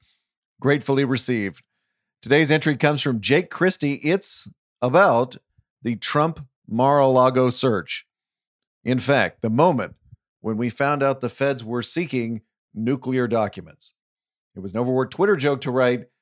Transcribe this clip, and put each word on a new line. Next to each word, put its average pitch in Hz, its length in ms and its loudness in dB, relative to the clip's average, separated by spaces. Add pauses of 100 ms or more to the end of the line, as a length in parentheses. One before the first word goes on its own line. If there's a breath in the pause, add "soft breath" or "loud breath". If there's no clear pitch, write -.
(600)
gratefully 139 460 0
received. 120 580 -4 (600)
Today's 143 280 2
entry 151 260 2
comes 147 240 2
from 123 180 -2
Jake 139 300 2
Christie. 151 460 0
It's - 520 -4 (340)
about 135 540 4 (460)
the 117 160 -4
Trump 151 500 -2 (180)
Mar-a-Lago 127 840 4
search. 110 580 -2 (760)
In 127 120 -2
fact, 120 440 0
the 113 80 -2
moment 123 460 2 (440)
when 107 160 -6
we 117 140 -4
found 139 340 -2
out 135 160 0
the 123 80 -6
feds 135 380 -4
were 120 160 -6
seeking 120 580 -4 (340)
nuclear 127 540 -2
documents. 104 680 -6 (600)
It 95 60 -14
was 95 100 -10
an 104 80 -6
overworked 127 320 -2
Twitter 196 240 2
joke 139 260 0
to 135 100 -6
write, 123 340 0 (160)